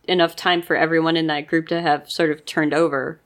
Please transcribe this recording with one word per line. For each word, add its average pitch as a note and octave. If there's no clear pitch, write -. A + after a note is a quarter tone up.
enough E3+
time F3
for E3+
everyone D#3+
in D#3+
that D3
group D#3+
to E3+
have D3+
sort E3+
of D3+
turned D3+
over, D3